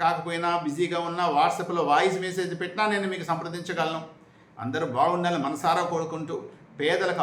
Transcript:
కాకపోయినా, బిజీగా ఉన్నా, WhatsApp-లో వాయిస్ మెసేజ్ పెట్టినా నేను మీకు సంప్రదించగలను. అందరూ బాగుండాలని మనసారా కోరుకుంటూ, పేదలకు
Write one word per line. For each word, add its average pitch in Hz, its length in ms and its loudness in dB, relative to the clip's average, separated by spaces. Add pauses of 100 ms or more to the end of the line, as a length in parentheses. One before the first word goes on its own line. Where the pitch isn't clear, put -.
కాకపోయినా, 170 480 0 (160)
బిజీగా 165 320 0 (100)
ఉన్నా, 175 160 -2 (100)
WhatsApp-లో 170 460 2 (100)
వాయిస్ 185 320 4
మెసేజ్ 180 380 -2
పెట్టినా 185 320 -2
నేను 196 200 0
మీకు 175 180 -6
సంప్రదించగలను. 165 720 -4 (640)
అందరూ 147 240 -2 (120)
బాగుండాలని 175 480 2
మనసారా 160 360 2 (100)
కోరుకుంటూ, 156 440 -4 (440)
పేదలకు 175 420 2